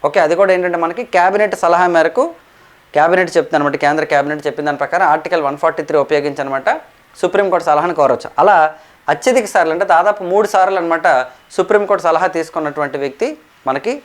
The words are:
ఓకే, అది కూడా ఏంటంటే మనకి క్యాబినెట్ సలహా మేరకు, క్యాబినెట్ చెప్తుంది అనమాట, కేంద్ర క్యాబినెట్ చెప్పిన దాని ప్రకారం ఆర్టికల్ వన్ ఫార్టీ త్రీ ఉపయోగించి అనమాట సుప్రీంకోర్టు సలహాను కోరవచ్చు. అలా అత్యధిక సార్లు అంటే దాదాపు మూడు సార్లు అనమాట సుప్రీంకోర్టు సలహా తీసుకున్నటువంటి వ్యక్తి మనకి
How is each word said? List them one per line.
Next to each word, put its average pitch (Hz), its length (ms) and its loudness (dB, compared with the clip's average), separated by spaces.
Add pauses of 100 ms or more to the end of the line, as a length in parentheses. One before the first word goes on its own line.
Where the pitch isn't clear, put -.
ఓకే, 147 180 0
అది 156 160 2
కూడా 196 140 4
ఏంటంటే 180 300 -2
మనకి 165 180 -6 (140)
క్యాబినెట్ 196 380 2 (100)
సలహా 175 220 2 (100)
మేరకు, 165 280 2 (720)
క్యాబినెట్ 170 380 2
చెప్తుంది 160 240 0
అనమాట, 143 260 -2
కేంద్ర 156 280 0
క్యాబినెట్ 147 340 0
చెప్పిన 147 220 -6
దాని 147 140 -4
ప్రకారం 170 320 0
ఆర్టికల్ 160 340 -2
వన్ 143 140 -6
ఫార్టీ 160 280 -2
త్రీ 156 140 2
ఉపయోగించి 147 400 -2
అనమాట 135 240 -4 (520)
సుప్రీంకోర్టు 180 500 0
సలహాను 156 300 0
కోరవచ్చు. 127 300 0 (120)
అలా 196 140 6 (580)
అత్యధిక 233 400 0
సార్లు 160 220 2
అంటే 190 180 -2
దాదాపు 196 260 2 (120)
మూడు 202 220 2
సార్లు 190 280 2
అనమాట 165 260 0 (500)
సుప్రీంకోర్టు 196 500 0
సలహా 165 200 2 (100)
తీసుకున్నటువంటి 147 680 -6
వ్యక్తి 139 240 -4 (420)
మనకి - 240 -4 (100)